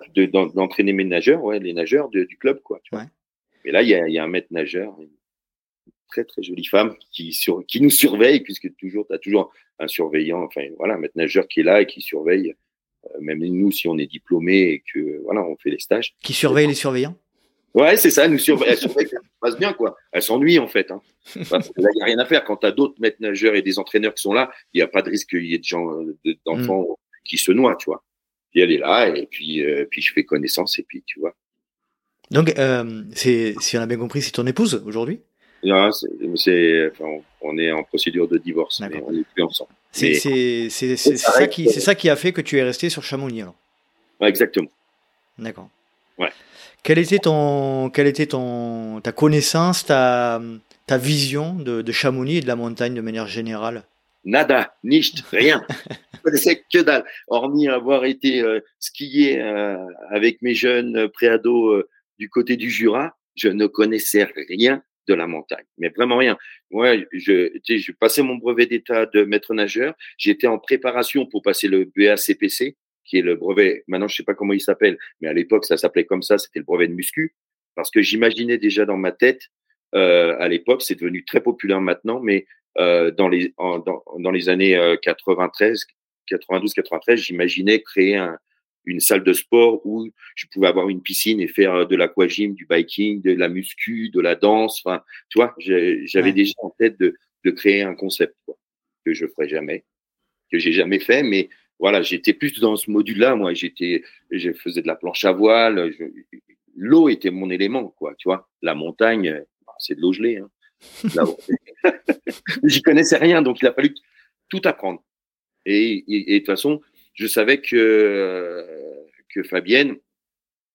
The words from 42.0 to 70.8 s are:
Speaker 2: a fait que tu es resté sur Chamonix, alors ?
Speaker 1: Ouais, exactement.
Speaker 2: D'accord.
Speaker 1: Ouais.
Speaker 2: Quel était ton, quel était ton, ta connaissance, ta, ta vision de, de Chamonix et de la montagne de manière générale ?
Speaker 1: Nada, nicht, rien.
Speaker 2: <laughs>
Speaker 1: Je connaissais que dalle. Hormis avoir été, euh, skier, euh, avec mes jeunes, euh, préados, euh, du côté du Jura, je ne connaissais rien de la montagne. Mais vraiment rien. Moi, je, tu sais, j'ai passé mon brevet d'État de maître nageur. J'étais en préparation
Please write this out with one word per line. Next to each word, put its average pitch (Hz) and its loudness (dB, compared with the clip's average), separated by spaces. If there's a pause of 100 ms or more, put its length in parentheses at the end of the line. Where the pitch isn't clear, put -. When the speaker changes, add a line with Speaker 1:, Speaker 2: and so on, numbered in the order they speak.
Speaker 2:
a 143 4
fait 175 -2
que 165 -4
tu - -2
es 131 2
resté 127 -4
sur 151 -8
Chamonix, 131 -8
alors ? 90 -16 (640)
Speaker 1:
Ouais, 104 4
exactement. 101 0 (720)
Speaker 2:
D'accord. 104 -14 (480)
Speaker 1:
Ouais. 180 -4 (540)
Speaker 2:
Quel 160 4
était 175 2
ton, 139 0
quel 143 2
était 143 0
ton, 117 -8
ta 113 -8
connaissance, 160 0
ta, 123 0 (440)
ta 135 0
vision 143 -2
de, 123 -6
de 117 -6
Chamonix 131 -2
et - -4
de 127 -6
la 123 -2
montagne 120 -6
de 120 -8
manière 113 -8
générale ? 113 -8 (400)
Speaker 1:
Nada, 127 2
nicht, 151 2 (100)
rien. 131 4
Speaker 2:
<laughs> - -14
Speaker 1:
Je - -20
connaissais 160 2 (100)
que 175 6
dalle. 147 2 (220)
Hormis 139 0
avoir 127 0
été, 131 0
euh, 110 0 (200)
skier, 139 0
euh, 104 -4 (320)
avec 107 0
mes 120 0
jeunes, 120 0
euh, 110 0
préados, 117 2
euh, 101 0 (300)
du 104 -10
côté 120 0
du 117 -6
Jura, 113 0 (180)
je - 0
ne 104 2
connaissais 104 2 (240)
rien 123 0 (240)
de 98 4
la 85 0
montagne. 78 -10 (120)
Mais 85 -6
vraiment 120 0
rien. 123 2 (320)
Moi, 113 2 (160)
je, 90 2 (120)
tu - -18
sais, 117 -2
j'ai 90 -8
passé 113 2
mon 127 0
brevet 120 0
d'État 113 -2
de 104 2
maître 104 -2
nageur. 110 -2 (220)
J'étais 107 0
en 110 0
préparation 123 -2